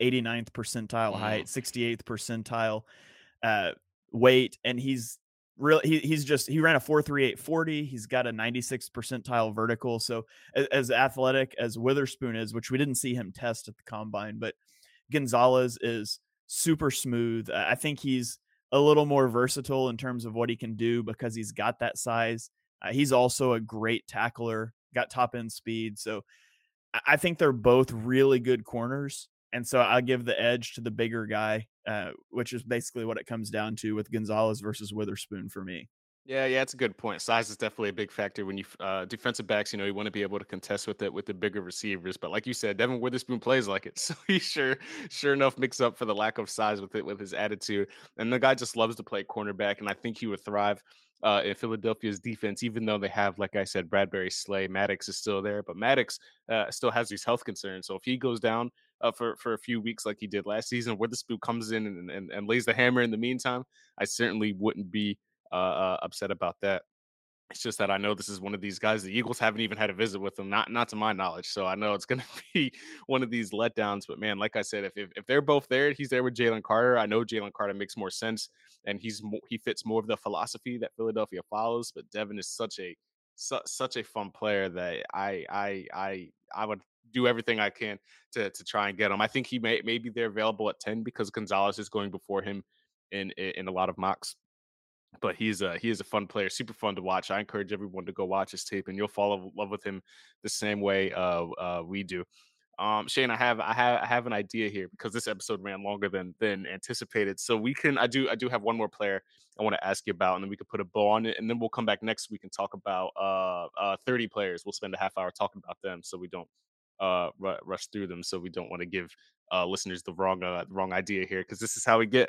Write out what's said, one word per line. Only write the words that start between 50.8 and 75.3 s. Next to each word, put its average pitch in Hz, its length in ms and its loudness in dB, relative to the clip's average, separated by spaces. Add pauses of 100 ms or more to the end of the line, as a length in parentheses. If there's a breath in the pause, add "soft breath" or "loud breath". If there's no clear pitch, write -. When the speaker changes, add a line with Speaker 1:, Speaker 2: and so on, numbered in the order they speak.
Speaker 2:
uh, 104 200 6
in 98 120 -2
Philadelphia's 110 640 -2
defense, 107 420 -4
even 113 220 -4
though 107 140 2
they 98 100 -2
have, 101 320 0
like 101 160 -2
I 98 80 0
said, 90 260 -4
Bradbury, 95 400 2
Slay, 95 380 -4
Maddox 98 400 0
is 98 80 -8
still 98 260 -2
there. 101 220 -4
But 87 120 -10
Maddox, 120 440 2 (280 soft breath)
uh, 110 220 0
still - 220 0
has 117 160 0
these 101 160 -8
health 120 200 0
concerns. 95 440 -10
So 95 80 -6
if - 80 -12
he 127 120 0
goes 120 220 -2
down, 117 320 0 (320)
uh, 117 100 4
for, 117 240 -4
for - 180 -4
a 104 40 -4
few 117 220 -4
weeks 110 260 -6
like 107 140 -2
he 110 60 -8
did 98 200 -4
last 107 220 -2
season. 120 300 -2
Witherspoon 117 400 -4
comes 117 340 -4
in 110 140 -2
and, 90 240 -10
and, 95 200 -10
and 104 180 -6
lays 113 160 2
the 113 100 2
hammer 123 280 6
in 120 80 2
the 110 60 0
meantime, 123 480 -2 (340 soft breath)
I 104 60 0
certainly 107 480 0
wouldn't 98 380 -2
be, 104 280 -2 (320)
uh, - 40 -4
uh, 92 480 0
upset 95 280 -6
about 87 320 -2
that. 98 200 0 (680)
It's - 120 -14
just 113 180 -4
that 101 100 2
I 98 80 2
know 104 160 0
this 101 160 -8
is 98 100 -8
one 101 140 -6
of 95 80 -8
these 101 160 -8
guys. 110 240 0
The 95 100 -8
Eagles 120 260 -2
haven't 110 220 2
even 107 160 -2
had 107 140 2
a - 20 -6
visit 98 280 0
with 98 180 -6
him, 98 100 -8
not, 101 220 2
not 117 180 0
to 110 80 -10
my 107 160 2
knowledge. 90 360 -4
So 98 180 -2
I 92 80 0
know 104 180 0
it's 101 140 -4
gonna 131 180 -2 (140)
<laughs> - 160 -18
be 135 180 2 (360 loud breath)
one 131 140 2
of 117 80 -4
these 117 200 -2
letdowns. 104 580 0
But, - 100 -10
man, 104 200 -2
like 104 180 -2
I 107 60 0
said, 101 220 -4
if, 95 120 -6
if, 98 200 -8
if 107 100 -12
they're 139 160 4